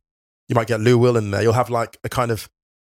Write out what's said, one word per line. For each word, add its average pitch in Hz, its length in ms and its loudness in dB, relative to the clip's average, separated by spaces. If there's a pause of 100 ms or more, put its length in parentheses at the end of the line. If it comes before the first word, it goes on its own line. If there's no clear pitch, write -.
(480)
You 123 60 -4
might 113 140 2
get 113 120 -2
Lou 120 180 4
Will 123 180 2
in 104 140 -2
there. 101 120 -2
You'll 113 100 4
have, 120 180 0
like, 117 320 -4
a 113 60 -12
kind 120 220 -2
of, 107 180 -6 (340)